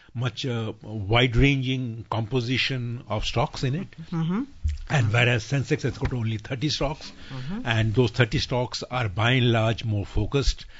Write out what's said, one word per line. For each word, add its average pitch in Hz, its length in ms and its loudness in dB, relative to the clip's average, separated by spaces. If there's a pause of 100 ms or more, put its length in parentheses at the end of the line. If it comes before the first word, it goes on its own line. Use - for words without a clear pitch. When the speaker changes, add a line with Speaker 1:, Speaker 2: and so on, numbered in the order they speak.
(160)
Speaker 1:
much, 123 300 -4
uh, 113 260 -2 (100)
wide-ranging 120 1300 2
composition 120 1000 -2
of 107 160 0
stocks - 400 -2
in 131 100 0
it. - 120 -6 (240)
Speaker 2:
Mm-hmm. 175 320 0 (460)
Speaker 1:
And 113 220 2
whereas 120 320 4
Sensex 139 400 0
has 120 140 -2
got 131 160 -2
only 113 240 -2
thirty 139 320 -4
stocks, - 420 -4 (220)
Speaker 2:
Mm-hmm. 139 320 -6
Speaker 1:
and 110 280 2
those 120 180 4
thirty 120 280 2
stocks - 500 -2
are 123 200 -2
by 110 240 2
and 123 180 6
large 113 320 2
more 104 220 0
focused - 600 0 (140)